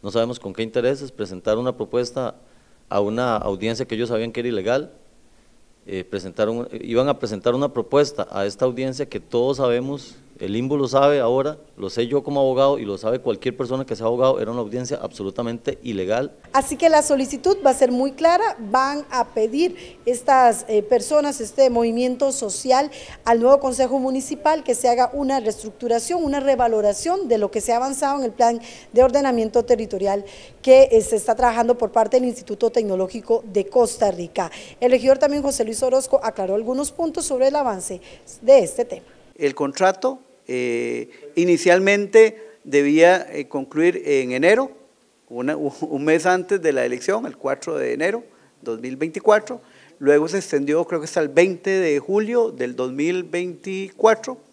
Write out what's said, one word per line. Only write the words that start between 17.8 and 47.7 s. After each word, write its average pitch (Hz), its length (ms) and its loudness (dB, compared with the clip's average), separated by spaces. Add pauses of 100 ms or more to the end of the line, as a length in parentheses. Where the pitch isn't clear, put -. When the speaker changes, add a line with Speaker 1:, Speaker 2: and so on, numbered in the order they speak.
Speaker 2:
muy 262 220 -2
clara, 359 440 0
van 262 540 -2
a 247 220 -4
pedir 269 720 -4
estas, 247 640 4
eh, 214 120 2
personas, 277 600 0
este 254 280 2
movimiento 247 600 0
social, 262 580 0 (360)
al 233 160 4
nuevo 269 180 6
Consejo 262 400 -2
Municipal 285 640 -2
que 240 120 0
se 247 120 0
haga 247 240 2
una 269 300 -2
reestructuración, 233 840 -4
una 285 160 -2
revaloración 247 880 0
de 226 100 2
lo 202 140 -2
que 226 80 -4
se 233 140 -2
ha - 20 2
avanzado 277 440 -2
en 269 40 -4
el 233 80 -4
plan 233 300 2 (320)
de 240 100 6
ordenamiento 247 600 2
territorial 202 580 -2 (380)
que, 262 280 8
eh, 220 120 6
se 220 160 -2
está 214 180 0
trabajando 240 420 2
por 233 140 -2
parte 220 240 2
del 254 140 4
Instituto 226 400 -4
Tecnológico 214 840 -2
de 190 160 -2
Costa 226 420 0
Rica. 175 400 -6 (300)
El 247 120 4
regidor 262 260 4
también, 285 260 0
José 269 220 -2
Luis 220 180 -6
Orozco, 262 400 2
aclaró 202 320 -4
algunos 254 380 -4
puntos 330 320 -6
sobre 262 240 0
el 294 80 -2
avance 190 420 -4 (420)
de 262 180 8
este 175 260 -2
tema. - 200 -12 (320)
Speaker 3:
El 143 160 0
contrato, 190 640 0 (320)
eh, 120 840 -4
inicialmente 190 1300 4
debía, 151 680 4
eh, 143 160 -10
concluir 156 560 -2
en 135 280 0
enero, 202 400 2 (580)
una, 127 260 -4
u-, 151 160 -4 (100)
un 143 220 -6
mes 156 220 2
antes 185 340 0
de 160 140 0
la 123 120 0
elección, 185 420 -4
el 123 100 -14
cuatro 139 400 -6